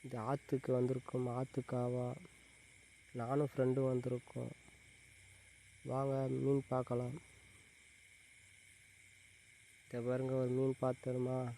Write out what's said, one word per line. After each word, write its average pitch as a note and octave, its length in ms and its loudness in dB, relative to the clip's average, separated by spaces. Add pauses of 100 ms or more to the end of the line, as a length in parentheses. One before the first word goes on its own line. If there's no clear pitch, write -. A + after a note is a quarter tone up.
இது B2+ 140 -8 (120)
ஆத்துக்கு C#3 460 0
வந்திருக்கோம், B2+ 520 0 (120)
ஆத்துக்காவா. B2 680 -2 (1040)
நானும் C3+ 380 0
ஃப்ரெண்டும் C3 380 2
வந்திருக்கோம். B2 600 -2 (1400)
வாங்க C3+ 300 0 (300)
மீன் C#3 240 4
பார்க்கலாம். B2 460 0 (2750)
இதை A#2+ 220 -6
பாருங்க, C3 340 0
ஒரு B2+ 160 2
மீன் C3+ 240 2
பார்த்தோமா? B2+ 560 0 (200)